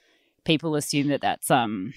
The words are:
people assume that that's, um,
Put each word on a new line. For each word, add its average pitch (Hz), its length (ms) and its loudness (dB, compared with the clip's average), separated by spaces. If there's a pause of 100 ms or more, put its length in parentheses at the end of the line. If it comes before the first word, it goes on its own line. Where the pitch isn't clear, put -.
(460)
people 156 300 2
assume 147 320 0
that 143 140 0
that's, - 280 -2
um, 110 480 0